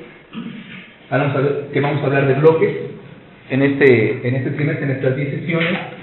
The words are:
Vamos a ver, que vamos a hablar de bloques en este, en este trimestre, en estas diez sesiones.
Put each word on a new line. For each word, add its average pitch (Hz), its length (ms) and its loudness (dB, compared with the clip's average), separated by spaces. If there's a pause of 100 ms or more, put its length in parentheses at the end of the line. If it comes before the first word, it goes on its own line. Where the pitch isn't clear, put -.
(1120)
Vamos 139 260 0
a 135 40 0
ver, 143 320 -2
que 139 80 0
vamos 143 220 0
a 139 40 0
hablar 139 200 2
de 131 80 4
bloques 160 360 4 (800)
en 135 120 2
este, 135 640 4
en 123 100 -2
este 123 160 -4
trimestre, 143 340 -2
en 135 60 -2
estas 127 240 -2
diez 123 140 -4
sesiones. 165 480 -4 (240)